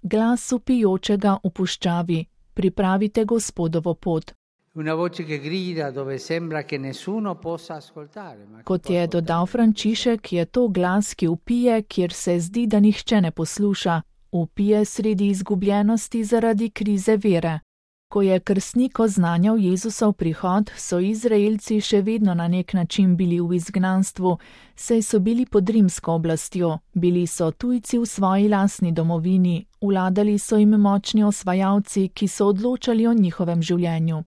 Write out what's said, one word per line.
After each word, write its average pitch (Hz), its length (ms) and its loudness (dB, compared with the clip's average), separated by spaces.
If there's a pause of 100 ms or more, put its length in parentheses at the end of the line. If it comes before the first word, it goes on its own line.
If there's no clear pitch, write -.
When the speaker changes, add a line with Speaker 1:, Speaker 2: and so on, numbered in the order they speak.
Speaker 1:
Glas 226 480 0
vpijočega 202 920 0
v 190 60 0
puščavi: 170 760 -4 (280)
"Pripravite 196 720 0
Gospodovo 170 680 -2
pot." 160 400 -6 (400)
Speaker 2:
Una 156 220 -6
voce 175 300 -4
che 151 120 -8
grida 160 540 -6
dove 135 260 -8
sembra 160 460 -6
che - 140 -8
nessuno 180 580 -6
possa 165 400 -12
ascoltare, 147 760 -20
ma 107 80 -20
che 113 60 -20
Speaker 1:
Kot 185 180 -2
Speaker 2:
può - 120 -4
Speaker 1:
je 175 80 0
Speaker 2:
ascoltare 170 200 -2
Speaker 1:
dodal 170 240 -2
Speaker 2:
Dio. - 60 -8
Speaker 1:
Frančišek, 226 840 0
je 170 120 0
to 247 240 0
glas, 185 440 0
ki - 140 -2
vpije, 226 560 0
kjer 180 300 -4
se 175 260 -2
zdi, 202 280 -4
da 208 120 2
nihče 208 420 4
ne 165 100 0
posluša. 175 680 -2 (320)
Vpije 202 520 0
sredi 202 420 0
izgubljenosti 202 960 0
zaradi 226 460 2
krize 208 480 0
vere. 170 420 0 (520)
Ko 202 100 2
je 190 180 4
krstnik 208 600 -2
oznanjal 196 600 2
Jezusov 202 540 0
prihod, 185 640 -2
so - 220 -4
Izraelci 214 840 0
še 202 200 2
vedno 208 320 2
na 170 140 -2
nek 180 260 -2
način 185 420 2
bili 170 240 0
v 175 160 0
izgnanstvu, 185 840 0 (380)
saj 226 260 0
so 214 180 0
bili 233 260 0
pod 202 240 2
rimsko 202 440 2
oblastjo, 165 680 -2 (140)
bili 175 340 2
so 165 240 -2
tujci 247 460 -2
v 233 80 0
svoji 196 440 2
lastni 196 420 0
domovini, 170 720 0 (160)
vladali 196 560 2
so 214 200 0
jim 208 180 6
močni 202 480 2
osvajalci, 190 880 0
ki - 180 -4
so 202 200 0
odločali 226 600 0
o 233 60 4
njihovem 170 480 0
življenju. 165 640 -2 (100)